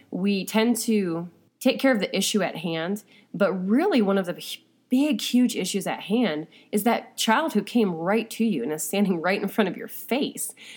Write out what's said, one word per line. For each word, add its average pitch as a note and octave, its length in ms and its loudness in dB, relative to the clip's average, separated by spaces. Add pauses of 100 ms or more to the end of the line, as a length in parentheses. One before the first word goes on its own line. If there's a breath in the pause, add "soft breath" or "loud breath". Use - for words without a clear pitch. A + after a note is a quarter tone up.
(100 loud breath)
we F#3+ 360 -2
tend A3+ 320 2
to F3 500 -2 (320)
take A#3 180 2
care C4+ 140 4
of G#3+ 80 0
the - 160 -2
issue G3+ 260 0
at D#3+ 140 -4
hand, E3+ 460 -4 (320 soft breath)
but F#3+ 180 2
really A#3+ 480 2
one G3 160 4
of F#3+ 100 0
the F3+ 100 -6
h-, - 260 -12 (280)
big, C4 320 2
huge B3 340 2
issues F#3+ 300 -2
at D#3 160 -4
hand F3 440 0 (240 soft breath)
is G#3 140 0
that - 320 0
child C#4 380 2
who G3+ 80 2
came G#3 280 2
right F#3 380 0
to - 160 -2
you F#3 180 0
and C3 80 -4
is D#3 120 -4
standing F#3+ 380 0
right F3+ 220 0
in G3 60 -2
front G3+ 180 2
of F3 100 -4
your - 120 -12
face. - 680 -6 (220 loud breath)